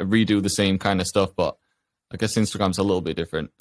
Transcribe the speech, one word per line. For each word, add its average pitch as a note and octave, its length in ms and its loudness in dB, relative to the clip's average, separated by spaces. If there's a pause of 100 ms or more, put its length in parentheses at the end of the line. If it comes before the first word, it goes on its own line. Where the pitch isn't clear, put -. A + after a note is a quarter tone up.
redo G#2 420 2
the G2 80 -2
same F#2+ 280 0
kind G2 220 0
of F2 60 -2
stuff, G2 300 0
but E2 200 -2 (560)
I - 40 -10
guess A2 180 -2
Instagram's G2+ 440 0
a G2 40 0
little G2 200 2
bit D#2+ 140 -4
different. E2 340 -4 (100)